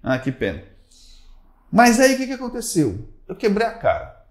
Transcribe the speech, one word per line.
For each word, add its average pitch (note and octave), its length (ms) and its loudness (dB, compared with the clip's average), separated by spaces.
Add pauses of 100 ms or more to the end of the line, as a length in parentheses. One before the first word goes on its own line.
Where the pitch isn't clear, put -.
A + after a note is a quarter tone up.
Ah, B2+ 160 -2
que C3+ 120 -6
pena. F#2+ 320 -6 (1080)
Mas A3 260 6
aí C4+ 160 4
o - 40 -2
que C4 80 -4
que C4+ 80 -8
aconteceu? F#3+ 720 -4 (180)
Eu - 80 -14
quebrei G#3+ 320 0
a A3 60 -6
cara. - 580 -4